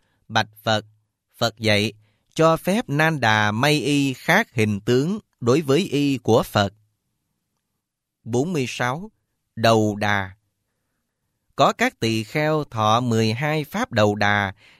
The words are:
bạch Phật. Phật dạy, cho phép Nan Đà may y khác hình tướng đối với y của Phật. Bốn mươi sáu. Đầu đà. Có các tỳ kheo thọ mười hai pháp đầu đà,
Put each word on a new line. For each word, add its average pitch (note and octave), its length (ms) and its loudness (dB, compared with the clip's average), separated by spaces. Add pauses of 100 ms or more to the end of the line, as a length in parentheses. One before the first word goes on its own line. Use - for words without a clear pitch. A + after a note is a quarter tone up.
(280)
bạch A2 200 -2 (140)
Phật. G#2+ 240 -2 (500)
Phật A#2 220 -4
dạy, G#2+ 340 0 (420)
cho D#3+ 220 2
phép G3+ 320 -4
Nan D3+ 320 -2
Đà G#2+ 320 2
may C#3+ 280 0
y C#3 320 0
khác F#3+ 400 -2
hình G#2+ 280 -2
tướng C#3 380 0 (220)
đối B2 200 2
với C#3+ 200 2
y C#3+ 380 -2
của A2+ 240 2
Phật. G2+ 320 -2 (1500)
Bốn B2+ 280 -2
mươi C#3+ 160 -2
sáu. C#3 420 -6 (460)
Đầu A2 400 2
đà. G2+ 400 -4 (1200)
Có D#3+ 160 4
các - 280 -2
tỳ A2+ 240 -2
kheo D3+ 400 -2
thọ A2 360 2
mười A2+ 320 0
hai D3 320 -4
pháp - 280 -8
đầu G#2+ 220 2
đà, G2+ 400 0 (260)